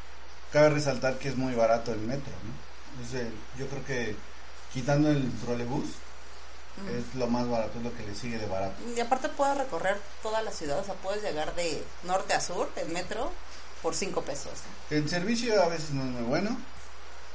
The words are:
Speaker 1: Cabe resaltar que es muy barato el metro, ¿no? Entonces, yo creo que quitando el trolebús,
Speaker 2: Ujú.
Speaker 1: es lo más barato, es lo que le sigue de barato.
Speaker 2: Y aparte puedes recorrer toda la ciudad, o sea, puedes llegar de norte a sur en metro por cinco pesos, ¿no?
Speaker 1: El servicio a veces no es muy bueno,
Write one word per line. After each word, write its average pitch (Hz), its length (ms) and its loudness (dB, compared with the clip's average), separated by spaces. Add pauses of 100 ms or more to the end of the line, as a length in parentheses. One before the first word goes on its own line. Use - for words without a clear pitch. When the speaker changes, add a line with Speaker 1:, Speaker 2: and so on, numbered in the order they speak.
(520)
Speaker 1:
Cabe 151 180 10
resaltar 131 480 2
que 135 120 -2
es 123 80 0
muy 131 160 2
barato 113 400 4
el 107 60 -2
metro, 135 340 -2 (100)
¿no? - 600 -6
Entonces, 120 240 -4 (300)
yo 127 100 -2
creo 143 180 -4
que 117 300 -2 (580)
quitando 143 380 6
el 131 200 4 (140)
trolebús, 120 400 0
Speaker 2:
Ujú. - 1120 -6
Speaker 1:
es 120 180 -4
lo 123 120 2
más 120 200 2
barato, 113 300 0
es 117 80 -4
lo 117 100 -4
que 107 100 -4
le 101 100 -4
sigue 117 240 -4
de 107 80 -2
barato. 95 260 0 (220)
Speaker 2:
Y 233 40 0
aparte 240 300 0
puedes 277 280 2
recorrer 190 400 0 (260)
toda 220 180 0
la 214 100 -2
ciudad, 160 280 0
o 196 40 0
sea, 196 120 -4
puedes 202 280 -2
llegar 156 320 -2
de 240 280 0 (200)
norte 190 300 2
a 151 80 4
sur 220 340 0
en 165 160 -2
metro 208 400 -2 (500)
por 160 140 0
cinco 185 280 0
pesos, - 280 -4 (380)
¿no? 151 80 2
Speaker 1:
El 147 120 4
servicio 208 520 4
a 170 60 6
veces 151 240 0
no 135 120 0
es 131 60 0
muy 123 140 -2
bueno, 185 340 2 (760)